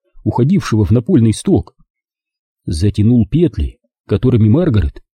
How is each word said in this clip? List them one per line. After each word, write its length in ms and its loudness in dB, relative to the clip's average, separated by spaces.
уходившего 640 0
в 80 0
напольный 400 2
сток. 420 -2
Затянул 640 0
петли, 520 -2
которыми 420 0
Маргарет 540 0